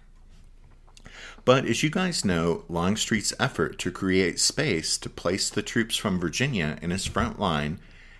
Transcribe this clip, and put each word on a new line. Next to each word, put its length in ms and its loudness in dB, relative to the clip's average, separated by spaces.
But 200 6
as 180 2
you 60 4
guys 360 0
know, 420 2
Longstreet's 720 0
effort 400 -2
to 120 -4
create 500 2
space 560 0
to 120 -10
place 400 -2
the 140 -2
troops 320 0
from 240 0
Virginia 640 0
in 80 -4
his 180 -2
front 320 -2
line 400 0